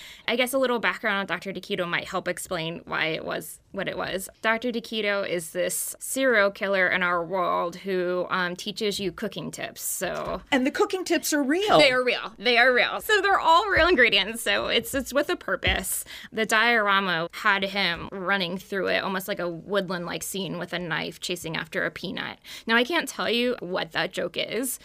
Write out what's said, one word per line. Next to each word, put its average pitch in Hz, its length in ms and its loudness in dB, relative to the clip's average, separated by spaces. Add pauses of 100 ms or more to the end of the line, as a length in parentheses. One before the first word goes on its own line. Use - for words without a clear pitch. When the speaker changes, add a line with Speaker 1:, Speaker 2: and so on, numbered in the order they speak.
(260)
Speaker 1:
I 240 100 0
guess 247 180 0
a 269 40 2
little 247 200 2
background 196 400 0
on 196 80 -2
Doctor 180 260 -6
Taquito 185 340 -4
might 170 220 -2
help 180 200 -4
explain 170 580 -4
why 160 220 0
it 160 180 -4
was - 340 -8 (120)
what 190 160 -6
it - 100 -4
was. 190 300 -4 (120)
Doctor 226 300 0
Taquito 208 580 -2
is 175 220 -4
this 175 480 -4
serial 233 540 2
killer 196 340 2
in 185 160 2
our 175 220 2
world 175 520 0
who, 180 540 0
um, 180 240 -2
teaches 202 460 -4
you 190 100 -2
cooking 165 400 -8
tips. - 320 -10
So 165 580 -4 (120)
Speaker 2:
And 254 120 4
the 262 60 2
cooking 381 340 0
tips - 280 0
are 294 100 2
real. 339 360 4
Speaker 1:
They 285 120 8
are 254 140 2
real. 190 340 -2
They 240 180 2
are 247 160 8
real. 196 280 2
So 415 200 4
they're 392 200 4
all 339 280 6
real 339 200 4
ingredients. 226 540 4
So 214 260 0
it's, 226 260 -2
it's 262 180 -2
with 294 160 2
a 359 80 0
purpose. 185 680 -2 (280)
The 214 140 0
diorama 196 840 4
had 196 320 2
him 180 480 -2
running 185 460 -2
through 185 300 -4
it, - 140 2
almost 190 240 -4
like 196 140 -6
a 175 80 -2
woodland-like 175 760 -4
scene 175 360 -6
with 170 140 -8
a 175 60 -4
knife 165 420 -6
chasing 170 360 -6
after 170 280 -4
a 170 60 -2
peanut. - 480 -10 (300)
Now, 226 80 4
I 247 80 4
can't 311 240 -2
tell 190 200 -4
you 240 300 0
what 170 340 -6
that 165 200 -2
joke 175 240 -6
is. 247 480 -4